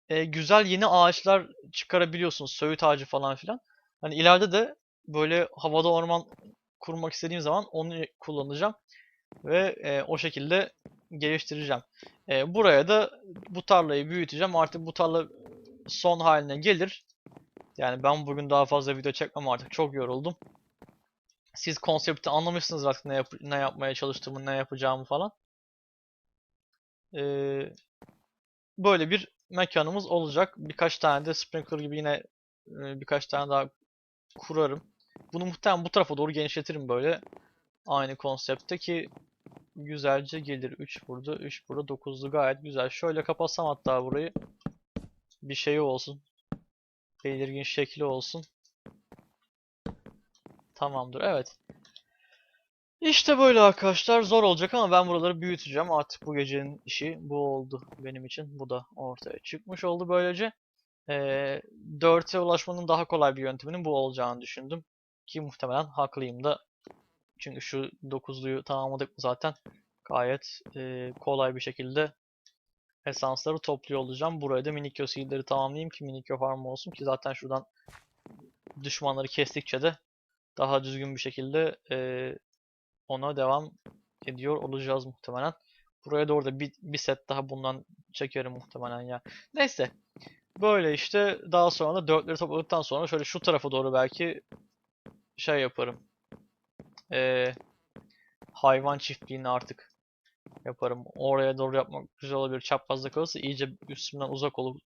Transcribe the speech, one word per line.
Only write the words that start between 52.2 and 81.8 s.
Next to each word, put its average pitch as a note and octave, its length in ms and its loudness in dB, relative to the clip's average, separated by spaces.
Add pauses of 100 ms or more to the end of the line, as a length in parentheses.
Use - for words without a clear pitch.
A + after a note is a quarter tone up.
İşte D4+ 380 6
böyle B3+ 220 10
arkadaşlar. G3+ 600 6
Zor A3 200 6
olacak F3+ 320 4
ama A3 160 2
ben F3+ 180 8
buraları F3 320 0
büyüteceğim. E3+ 520 -2
Artık - 340 -2
bu D3+ 80 -6
gecenin C#3 520 -4
işi D#3+ 340 -6
bu D3 180 -6
oldu C3+ 440 -4 (160)
benim C3 260 -14
için. C#3+ 340 -14
Bu C3+ 120 -10
da B2 160 -6 (100)
ortaya B2+ 420 -12
çıkmış F3 460 -12
oldu F3 240 -2
böylece. F3+ 440 0 (560)
Ee, C#3 540 -2 (380)
dörte E3 400 6
ulaşmanın F3 480 0
daha E3 160 2
kolay D3 320 2
bir C3+ 60 -8
yönteminin C3+ 420 -6
bu D3+ 120 0
olacağını B2+ 440 -2
düşündüm. C3+ 440 -12 (420)
Ki - 140 -10
muhtemelen C3+ 440 -4
haklıyım C3+ 600 -6
da. D3 200 0 (760)
Çünkü C#3 220 -12
şu C3+ 300 -6 (200)
dokuzluyu C3 520 -6
tamamladık C3+ 460 -4
mı - 100 -20
zaten C#3 360 -4 (500)
gayet, C3 560 -2 (160)
e, B2+ 440 -8
kolay C3+ 360 0
bir B2+ 40 -10
şekilde C3+ 520 -4 (920)
esansları C#3 520 -4
topluyor C#3 420 -4
olacağım. C#3 400 -6
Buraya C3+ 240 -2
da D3+ 80 -4
Minikyo C#3+ 340 -6
seedleri C3+ 380 -8
tamamlayayım C#3 460 -2
ki - 140 -16
Minikyo C3+ 340 -8
farm C3 280 -4
olsun C3 240 -10
ki D3 140 -14
zaten C3+ 280 -2
şuradan C3 340 -6 (1160)
düşmanları C3+ 460 -4
kestikçe C#3 540 -2
de D#3+ 160 2 (600)
daha C3+ 260 2
düzgün C3+ 300 -8
bir B2+ 60 -10
şekilde, C3+ 560 -2 (140)